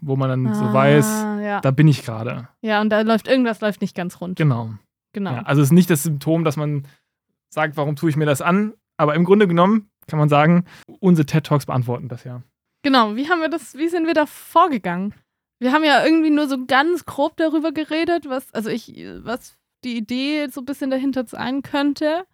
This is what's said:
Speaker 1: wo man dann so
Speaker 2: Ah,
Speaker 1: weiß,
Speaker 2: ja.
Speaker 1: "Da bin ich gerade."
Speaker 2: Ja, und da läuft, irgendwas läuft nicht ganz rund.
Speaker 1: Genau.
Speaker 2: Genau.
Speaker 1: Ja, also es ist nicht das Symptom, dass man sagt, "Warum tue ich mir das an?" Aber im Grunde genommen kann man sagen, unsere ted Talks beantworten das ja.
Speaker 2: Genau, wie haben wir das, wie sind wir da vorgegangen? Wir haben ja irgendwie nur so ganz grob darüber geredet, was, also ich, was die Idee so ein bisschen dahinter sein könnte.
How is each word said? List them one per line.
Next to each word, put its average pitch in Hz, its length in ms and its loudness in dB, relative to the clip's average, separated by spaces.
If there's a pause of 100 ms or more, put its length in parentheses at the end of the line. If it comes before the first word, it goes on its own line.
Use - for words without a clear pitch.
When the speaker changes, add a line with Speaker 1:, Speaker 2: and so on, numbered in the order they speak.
Speaker 1:
wo 135 140 -4
man 135 120 0
dann 127 260 -2
so - 120 -2
Speaker 2:
Ah, 113 80 0
Speaker 1:
weiß, 143 320 6 (360)
Speaker 2:
ja. 202 180 -4
Speaker 1:
"Da 135 100 2
bin 151 180 4
ich 139 160 2
gerade." 120 440 -8 (120)
Speaker 2:
Ja, 214 220 -2
und 214 80 0
da 220 100 4
läuft, 220 260 0
irgendwas 247 340 0
läuft 208 200 -4
nicht - 160 -6
ganz 175 240 -8
rund. 180 160 -8
Speaker 1:
Genau. 117 380 0 (380)
Speaker 2:
Genau. 196 200 -6
Speaker 1:
Ja, 117 100 -6
also 147 200 2
es 135 60 2
ist 139 40 4
nicht 180 180 6
das 156 120 0
Symptom, 160 420 -2
dass 156 120 -2
man 147 300 -4 (680)
sagt, 151 240 -4
"Warum 147 200 -4
tue 165 140 0
ich 139 60 -2
mir 151 100 0
das 147 160 0
an?" 202 320 0 (240)
Aber 151 160 2
im 175 100 2
Grunde 196 240 4
genommen 190 400 2 (200)
kann 156 100 -4
man 151 100 4
sagen, 160 360 6 (360)
unsere 175 240 4
ted 151 220 0
Talks 143 200 0
beantworten 123 420 -4
das 120 160 -14
ja. 123 180 -14 (400)
Speaker 2:
Genau, 233 340 2
wie 285 140 -4
haben 349 100 0
wir 311 80 -2
das, 311 280 -8
wie 320 120 -4
sind 330 180 -2
wir 330 80 -2
da 302 120 2
vorgegangen? 208 880 -2 (440)
Wir 254 140 0
haben 311 120 2
ja 277 200 4
irgendwie 320 260 4
nur 294 180 2
so 262 180 -4
ganz 294 400 2
grob 294 300 -4
darüber 320 360 -2
geredet, 311 560 -4
was, 269 260 -8
also 220 160 -6
ich, 226 180 -8 (340)
was - 340 -12 (280)
die 240 120 -8
Idee 269 520 -4
so 269 120 -12
ein 247 40 -14
bisschen 277 260 -8
dahinter 262 360 -4
sein 262 360 -6
könnte. 302 720 -2